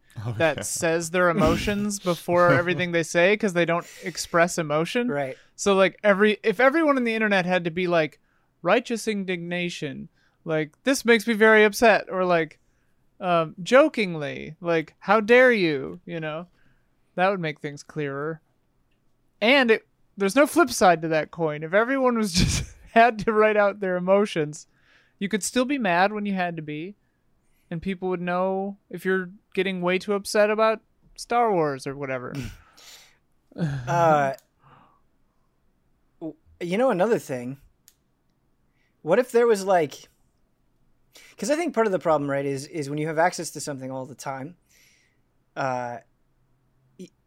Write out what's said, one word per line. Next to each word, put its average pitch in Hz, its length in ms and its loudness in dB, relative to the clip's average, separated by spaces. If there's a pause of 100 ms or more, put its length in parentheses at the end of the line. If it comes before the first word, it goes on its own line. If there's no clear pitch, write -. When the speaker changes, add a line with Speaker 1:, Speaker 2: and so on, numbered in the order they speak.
(260)
Speaker 1:
Oh, 117 120 -6
Speaker 2:
that 151 200 2
Speaker 1:
yeah. 98 60 -8
Speaker 2:
says 165 460 -4
their 180 200 2
Speaker 3:
<laughs> 165 60 0
Speaker 2:
emotions 202 640 0
before 175 540 2
everything 175 380 0
they 170 120 0
say 170 320 2
'cause 208 180 -2
they 175 120 2
don't 170 200 -2 (180)
express 175 540 0
emotion? 170 520 -2
Speaker 3:
Right. 143 260 -4 (200)
Speaker 2:
So, - 200 0
like, 190 280 2
every, 208 400 4
if 214 160 0
everyone 277 380 4
on 247 60 -2
the 226 120 -2
internet 208 300 0
had 180 200 0
to 170 60 -2
be 180 160 -4
like, 165 320 0 (420)
"Righteous 226 460 0
indignation," 175 1000 -6 (360)
like, 156 260 -4 (120)
"This 269 200 -2
makes 226 240 2
me 233 60 0
very 214 320 6
upset," 208 440 4
or, 185 160 -2
like, 170 340 0 (600)
um, 170 440 -2
"Jokingly," 165 1000 0
like, 165 380 -2
"How 208 200 2
dare 240 320 6
you?" 170 540 -2
You 170 140 -10
know, 160 280 -10 (680)
that 180 140 2
would 202 100 -2
make 156 200 -6
things 143 240 -12
clearer. 147 560 -8 (1000)
And 247 300 4
it, - 160 2 (280)
there's 196 200 -2
no 285 120 6
flip 294 220 2
side 175 320 4
to 165 80 -6
that 156 220 -2
coin. 156 320 -4
If 160 100 -6
everyone 247 460 2
was 208 140 -2
<laughs> - 0 -
just - 320 0 (260)
had 233 280 6
to 208 140 -2
write 214 240 4
out 202 220 2
their 185 160 -4
emotions, 180 720 0 (500)
you 196 100 -6
could 190 160 -2
still 254 220 0
be 277 140 -4
mad 190 340 2
when 208 140 -6
you 202 80 -4
had 180 200 -4
to 160 60 -10
be, 156 340 -10 (760)
and 165 100 -8
people 185 280 -6
would 180 120 -4
know 190 560 -4 (120)
if 180 160 -14
you're 190 240 -2 (240)
getting 185 280 -2
way 180 180 0
too 208 160 -4
upset 208 340 0
about 220 320 0 (340)
Star 233 380 0
Wars 147 320 -2
or 139 100 -8
whatever. 135 440 -8
<laughs> 131 40 -8 (1120)
Speaker 3:
Uh, 147 800 0 (1900)
w-, 160 160 -12 (240)
you 175 160 -4
know, 254 140 2
another 202 300 2
thing. 127 380 -10 (1500)
What 170 160 2
if 254 120 -4
there 233 140 4
was, 208 180 2
like, 180 440 0 (1300)
'cause 208 140 -4
I 302 40 2
think 320 200 -4
part 226 100 2
of 208 60 0
the 185 80 -2
problem, 151 320 0
right, 139 160 -2
is, 139 180 -6
is 147 240 -10
when 147 80 -8
you 151 80 -4
have 156 140 -4
access 175 320 -2
to 151 100 -14
something 131 300 -12
all 131 160 -10
the 131 80 -18
time, 135 400 -12 (1000)
uh, 123 420 -6 (1040)
y-, 185 100 -18 (160)